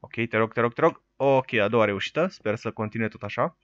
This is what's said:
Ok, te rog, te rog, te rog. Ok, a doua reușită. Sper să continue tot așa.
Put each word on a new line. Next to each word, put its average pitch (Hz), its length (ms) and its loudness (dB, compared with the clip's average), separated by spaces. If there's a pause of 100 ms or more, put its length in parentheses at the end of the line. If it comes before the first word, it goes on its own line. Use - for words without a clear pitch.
Ok, - 120 -20
te 117 240 -4
rog, 113 160 0
te 123 80 -2
rog, 117 120 2
te - 80 -6
rog. 156 220 2 (140)
Ok, 135 360 2
a 104 160 2
doua 113 160 4
reușită. 101 420 -2
Sper 110 280 -4
să 113 160 -6
continue 110 380 -6
tot - 140 -12
așa. 120 420 -4